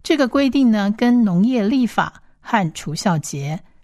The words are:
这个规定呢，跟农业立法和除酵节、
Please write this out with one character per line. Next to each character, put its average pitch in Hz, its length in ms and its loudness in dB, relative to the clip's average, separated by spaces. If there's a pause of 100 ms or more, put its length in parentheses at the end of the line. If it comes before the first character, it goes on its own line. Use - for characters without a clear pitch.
这 320 140 0
个 269 100 2
规 277 220 2
定 254 200 2
呢， 208 280 2
跟 240 260 2
农 185 220 2
业 247 180 0
立 240 240 0
法 - 340 -4 (200)
和 180 320 -2
除 - 200 -10
酵 170 240 -2
节、 147 400 -8 (260)